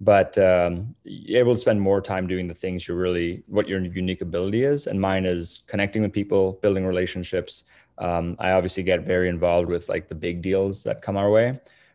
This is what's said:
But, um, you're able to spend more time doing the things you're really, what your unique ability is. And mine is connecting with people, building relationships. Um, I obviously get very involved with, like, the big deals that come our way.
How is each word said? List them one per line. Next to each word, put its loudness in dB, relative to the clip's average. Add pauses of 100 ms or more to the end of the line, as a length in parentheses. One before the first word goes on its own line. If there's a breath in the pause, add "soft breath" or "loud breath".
But, 4
um, 4
you're -2
able 6
to -2
spend 2
more 2
time -4
doing -2
the -8
things -6
you're -4
really, -2
what 0
your -2
unique -4
ability -2
is. 0
And -2
mine 0
is -4
connecting -2
with -2
people, 0
building 2
relationships. -4 (320 soft breath)
Um, -4
I 0
obviously 0
get 2
very 0
involved 2
with, -4
like, -6
the -12
big -6
deals -2
that -6
come -4
our 2
way. 2 (360 soft breath)